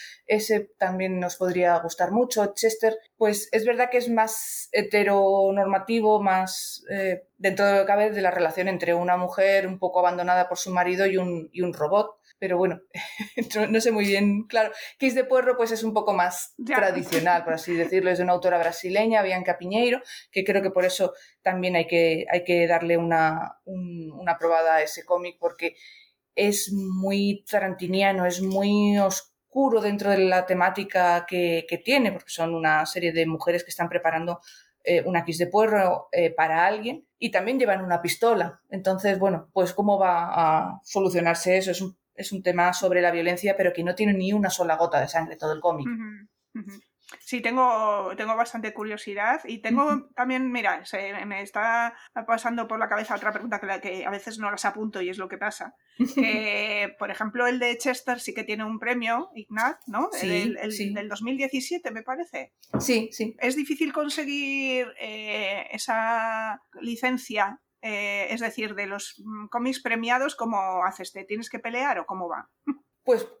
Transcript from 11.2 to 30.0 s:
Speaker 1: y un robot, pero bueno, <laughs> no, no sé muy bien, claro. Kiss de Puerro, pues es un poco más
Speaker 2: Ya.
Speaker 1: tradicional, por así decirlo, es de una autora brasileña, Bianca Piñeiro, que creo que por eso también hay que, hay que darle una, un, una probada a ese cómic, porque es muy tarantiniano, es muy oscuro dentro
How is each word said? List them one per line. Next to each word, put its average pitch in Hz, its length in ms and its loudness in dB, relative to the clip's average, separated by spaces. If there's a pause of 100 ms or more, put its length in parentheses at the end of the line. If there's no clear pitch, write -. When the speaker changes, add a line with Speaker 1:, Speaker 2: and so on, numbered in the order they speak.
Speaker 1:
y 180 100 -4
un 175 100 -2
robot, 196 440 0 (220)
pero 180 200 0
bueno, 180 220 0 (120)
<laughs> - 640 -8
no, 214 140 0
no 220 120 2
sé 233 120 2
muy 208 120 2
bien, 202 440 2
claro. 220 240 0 (260)
Kiss 262 160 2
de 254 100 2
Puerro, 254 320 4
pues 226 140 0
es 226 140 -4
un 214 100 -2
poco 208 180 2
más 180 460 0
Speaker 2:
Ya. - 180 -2
Speaker 1:
tradicional, 175 680 2
por 160 100 -2
así 170 200 -4
decirlo, 180 360 2
es 175 80 2
de 180 60 0
una 180 80 4
autora 180 260 2
brasileña, 196 640 2
Bianca 185 360 -2
Piñeiro, 233 440 0 (300)
que 190 120 0
creo 196 160 2
que 185 100 0
por 180 140 2
eso 180 300 0 (280)
también 180 340 0
hay 165 100 2
que, 165 440 4
hay 175 140 2
que 175 220 4
darle 170 300 4
una, 165 680 0
un, 175 480 -10
una 170 260 -2
probada 165 380 4
a 156 60 4
ese 151 220 -6
cómic, 175 340 -2
porque 170 380 -4 (580)
es 202 380 2
muy 196 760 0
tarantiniano, 190 800 2
es 180 140 0
muy 202 580 2
oscuro 220 840 0
dentro 202 280 0